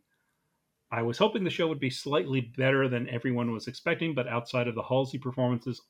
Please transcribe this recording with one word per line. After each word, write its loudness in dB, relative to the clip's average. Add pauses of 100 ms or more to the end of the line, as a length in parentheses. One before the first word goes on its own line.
(920)
"I -2
was 0
hoping 4
the 0
show 0
would -4
be 0
slightly 0
better 2
than -2
everyone 0
was -6
expecting, -2
but -2
outside -2
of -2
the -2
Halsey 0
performances, 0